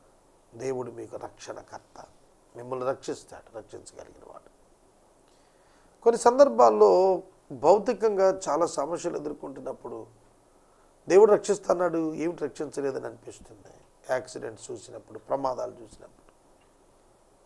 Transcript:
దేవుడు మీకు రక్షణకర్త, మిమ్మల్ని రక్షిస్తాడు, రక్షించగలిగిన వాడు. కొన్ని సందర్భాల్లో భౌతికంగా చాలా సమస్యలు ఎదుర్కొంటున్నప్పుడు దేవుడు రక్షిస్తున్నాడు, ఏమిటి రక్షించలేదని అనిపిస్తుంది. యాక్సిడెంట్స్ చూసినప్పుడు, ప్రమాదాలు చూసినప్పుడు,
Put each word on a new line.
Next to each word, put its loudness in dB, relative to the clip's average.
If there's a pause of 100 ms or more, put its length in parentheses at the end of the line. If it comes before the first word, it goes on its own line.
(540)
దేవుడు -8
మీకు -14
రక్షణకర్త, -18 (520)
మిమ్మల్ని -10
రక్షిస్తాడు, -10
రక్షించగలిగిన -20
వాడు. -20 (1500)
కొన్ని 4
సందర్భాల్లో 6 (300)
భౌతికంగా 2
చాలా 0
సమస్యలు -6
ఎదుర్కొంటున్నప్పుడు -12 (1000)
దేవుడు 8
రక్షిస్తున్నాడు, 0
ఏమిటి -6
రక్షించలేదని -8
అనిపిస్తుంది. -20 (420)
యాక్సిడెంట్స్ -8
చూసినప్పుడు, -18
ప్రమాదాలు -6
చూసినప్పుడు, -20 (1160)